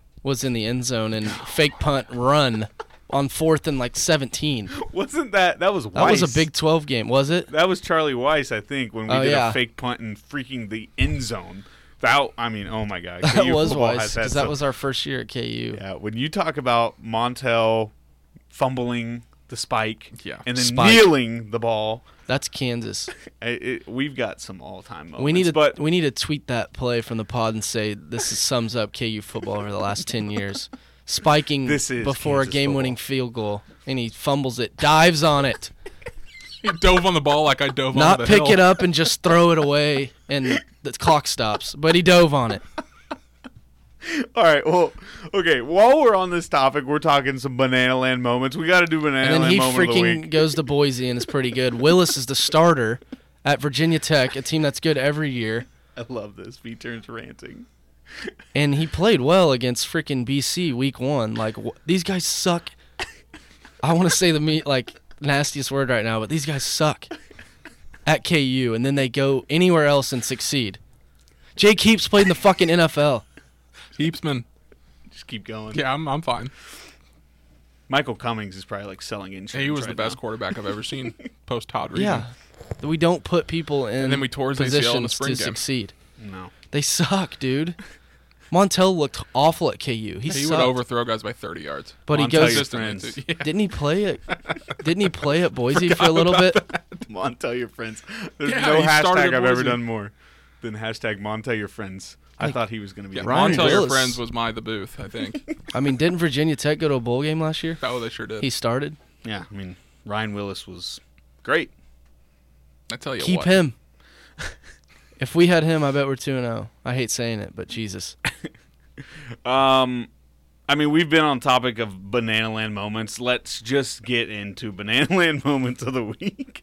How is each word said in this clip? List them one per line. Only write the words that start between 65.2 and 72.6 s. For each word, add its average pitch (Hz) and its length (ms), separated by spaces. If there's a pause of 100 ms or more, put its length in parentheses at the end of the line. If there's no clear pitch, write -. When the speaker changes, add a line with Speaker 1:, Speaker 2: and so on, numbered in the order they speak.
Speaker 1:
nastiest 143 520
word 135 160
right 113 160
now, 113 160
but 107 80
these 151 160
guys 143 180
suck - 440 (1000)
at 151 160
K 165 180
U, 127 340
and 117 100
then 139 120
they 131 120
go 135 400
anywhere 165 380
else 143 260
and 120 100
succeed. 123 560 (760)
Jake 208 240
Heaps 220 260
played 202 180
in 190 40
the 170 60
fucking 180 340